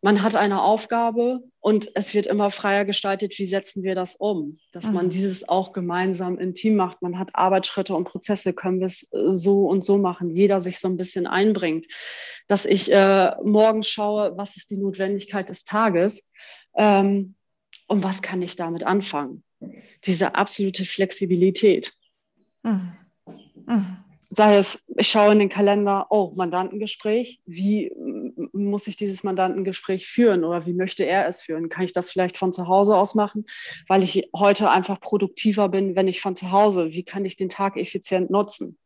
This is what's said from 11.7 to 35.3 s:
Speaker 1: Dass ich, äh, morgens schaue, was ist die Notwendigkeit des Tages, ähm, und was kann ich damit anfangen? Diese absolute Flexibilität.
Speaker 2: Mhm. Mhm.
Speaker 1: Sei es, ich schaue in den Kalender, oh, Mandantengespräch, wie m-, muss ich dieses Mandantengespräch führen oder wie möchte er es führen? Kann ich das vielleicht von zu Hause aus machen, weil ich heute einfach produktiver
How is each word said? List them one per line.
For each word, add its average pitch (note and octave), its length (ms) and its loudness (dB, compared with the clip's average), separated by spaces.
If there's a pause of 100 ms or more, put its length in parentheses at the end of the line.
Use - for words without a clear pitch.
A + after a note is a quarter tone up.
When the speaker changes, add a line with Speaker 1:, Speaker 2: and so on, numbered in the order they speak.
Speaker 1:
Dass G3+ 180 2
ich, - 280 2
äh, G3 400 6 (100)
morgens G#3+ 460 4
schaue, G#3 480 -2
was G3 200 -10
ist - 140 -14
die G3+ 80 -6
Notwendigkeit G3 680 -4
des F3+ 160 -12
Tages, G#3 640 0 (460)
ähm, G3 580 4 (540)
und G3 160 2
was F#3+ 180 -4
kann F#3+ 180 -6
ich F3+ 140 -6
damit E3+ 300 -6
anfangen? D#3 580 -4 (640)
Diese F#3 320 0
absolute F#3+ 480 -2
Flexibilität. F#3+ 1080 2 (680)
Speaker 2:
Mhm. F#3+ 300 -4 (760)
Mhm. F#3+ 300 -2 (340)
Speaker 1:
Sei G#3 260 6
es, - 280 2 (120)
ich - 120 2
schaue G#3 240 6
in G#3 60 8
den G3+ 100 4
Kalender, G3+ 640 0
oh, G3+ 240 2
Mandantengespräch, G#3 1120 -4
wie F#3+ 420 -2
m-, - 640 -10
muss G3+ 360 -4
ich G3+ 80 -12
dieses G3 260 -6
Mandantengespräch F#3 840 -4
führen G#3 340 4
oder E3+ 240 -2
wie F3 60 -4
möchte F#3 320 -2
er E3+ 240 0
es F3 140 -8
führen? E3 260 -6
Kann F3 160 -4
ich F3+ 80 -8
das F3+ 180 -4
vielleicht F3+ 260 -2
von F#3 160 -2
zu F3+ 140 -6
Hause G3+ 300 6
aus G3+ 180 2
machen, G#3+ 300 -2 (420)
weil F#3+ 160 4
ich F#3 320 -2
heute G3+ 360 4
einfach F#3 300 0
produktiver G3+ 680 0